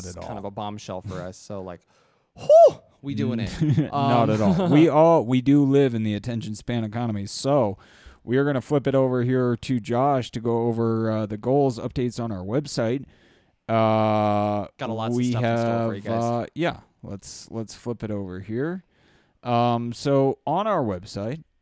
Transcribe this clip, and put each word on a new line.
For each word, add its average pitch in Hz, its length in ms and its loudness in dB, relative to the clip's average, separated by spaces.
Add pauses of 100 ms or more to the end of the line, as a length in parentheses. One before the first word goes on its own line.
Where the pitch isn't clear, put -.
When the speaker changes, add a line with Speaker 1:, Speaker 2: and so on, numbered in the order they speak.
Speaker 1:
was 90 100 -14
Speaker 2:
at 87 60 -14
Speaker 1:
kind 85 120 -10
Speaker 2:
all. 104 60 -10
Speaker 1:
of 98 60 -12
a 101 60 -8
bombshell 104 500 -10
for 92 200 -10
us. 92 160 -14
So, 101 240 -12
like, 90 200 -14 (540)
whew, 640 440 8 (240)
we 143 100 -8
doing 113 280 -2
it. - 100 -4 (100)
Speaker 2:
<laughs> 151 300 2
Not 123 380 4
Speaker 1:
Um, - 20 -
Speaker 2:
at 110 100 2
all. 170 280 4
Speaker 1:
<laughs> 135 40 4
Speaker 2:
We 160 160 8
all, 156 360 6
we 127 160 2
do 139 220 4
live 135 300 4
in 110 100 -2
the 104 120 -2
attention 107 400 -6
span 117 280 -4
economy, 107 440 -4
so 131 500 0 (460)
we 123 140 0
are 139 80 2
gonna 139 160 0
flip 147 260 0
it 135 80 0
over 127 280 2
here 123 340 2
to 127 220 -4
Josh 120 520 0
to 120 80 -8
go 117 240 0
over, 113 480 0
uh, 110 160 -2
the 104 100 -8
goals, 127 400 0
updates 123 460 -6
on 113 80 -6
our 92 120 -8
website. 127 600 -4 (640)
Uh, 107 960 2 (100)
Speaker 1:
Got 127 120 -8
a 110 40 -6
lots 113 180 -4
of 120 60 -4
Speaker 2:
we 123 140 0
Speaker 1:
stuff 117 120 0
in 117 140 0
store 117 320 0
for 101 60 -6
you 104 60 -10
Speaker 2:
have, - 20 -18
Speaker 1:
guys. 113 200 -2
Speaker 2:
uh, 117 220 -2 (100)
yeah, 160 240 -4 (240)
let's, - 480 -14
let's 113 240 -10
flip 117 280 -10
it 107 80 -8
over 95 280 -8
here. 131 440 -6 (600)
Um, 120 500 0
so 135 540 0
on 185 200 -2
our 185 160 0
website, 104 600 -8 (180)